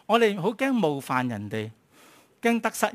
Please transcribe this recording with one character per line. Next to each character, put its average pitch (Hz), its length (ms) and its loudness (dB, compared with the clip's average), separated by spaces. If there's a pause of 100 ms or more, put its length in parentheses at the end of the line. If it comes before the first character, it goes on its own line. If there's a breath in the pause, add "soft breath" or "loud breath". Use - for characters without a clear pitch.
我 220 120 4
哋 208 220 2
好 175 140 0
驚 269 180 -2
冒 170 300 2
犯 127 260 0
人 104 240 -6
哋， 110 180 -6 (720 soft breath)
驚 233 200 2
得 220 100 -2
失 - 240 -2